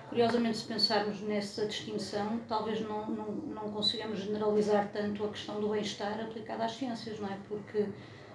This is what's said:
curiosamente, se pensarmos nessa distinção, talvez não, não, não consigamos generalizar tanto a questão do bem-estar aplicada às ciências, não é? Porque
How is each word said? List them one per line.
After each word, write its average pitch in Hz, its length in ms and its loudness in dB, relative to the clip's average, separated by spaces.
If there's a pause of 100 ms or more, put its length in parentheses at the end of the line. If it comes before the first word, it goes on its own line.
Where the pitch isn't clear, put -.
curiosamente, 233 480 4
se - 80 -4
pensarmos 208 560 2
nessa 208 460 0
distinção, 214 840 -2
talvez 220 320 0
não, 214 300 -2
não, 214 160 -2
não 214 440 -4
consigamos 214 500 0
generalizar 208 680 4
tanto 208 320 0
a 208 60 0
questão 208 320 -6
do 208 80 2
bem-estar 208 500 0
aplicada 220 460 -4
às 226 80 0
ciências, 226 480 -4
não 202 80 -4
é? 196 80 -4 (100)
Porque 208 380 0 (500)